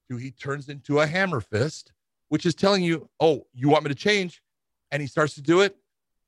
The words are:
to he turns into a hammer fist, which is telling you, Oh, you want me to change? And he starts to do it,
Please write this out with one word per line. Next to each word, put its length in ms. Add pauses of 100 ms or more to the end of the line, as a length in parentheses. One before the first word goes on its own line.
to 80
he 140
turns 380
into 300
a 80
hammer 340
fist, 520 (360)
which 180
is 80
telling 280
you, 260 (120)
Oh, 320
you 160
want 160
me 60
to 40
change? 480 (520)
And 80
he 60
starts 260
to 80
do 180
it, 160 (520)